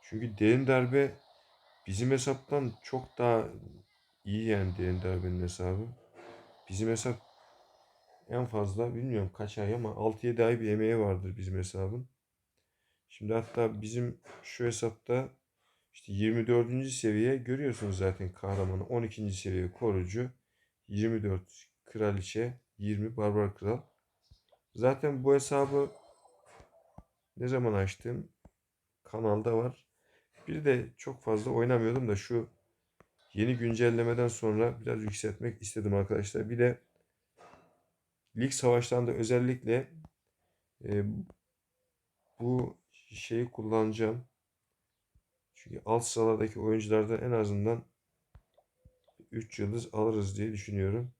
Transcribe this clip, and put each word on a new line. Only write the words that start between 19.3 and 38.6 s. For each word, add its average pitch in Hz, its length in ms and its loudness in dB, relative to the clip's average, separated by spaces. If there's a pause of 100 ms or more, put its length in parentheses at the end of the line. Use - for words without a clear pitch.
seviye 92 380 -4
korucu. 104 580 -2 (580)
Yirmi 107 340 0
dört 92 460 -4 (160)
kraliçe. 107 760 -2 (180)
Yirmi 104 380 -2
barbar 104 380 0
kral. 110 260 -2 (1000)
Zaten 135 460 0
bu 139 100 8
hesabı 139 580 2 (1400)
ne 123 120 -4
zaman 123 240 2
açtım? 101 560 -2 (760)
Kanalda 110 520 0
var. 123 300 -2 (640)
Bir 156 160 -6
de 123 320 2
çok - 260 -12
fazla 110 280 0
oynamıyordum 120 580 2
da 101 80 2
şu 117 320 -2 (840)
yeni 120 240 0
güncellemeden 117 720 2
sonra 117 520 0
biraz 113 240 -4
yükseltmek 107 580 -6
istedim 104 320 -2
arkadaşlar. 101 560 0
Bir 120 80 -4
de 120 220 4 (1600)
lig 131 160 0
savaşlarında 120 600 2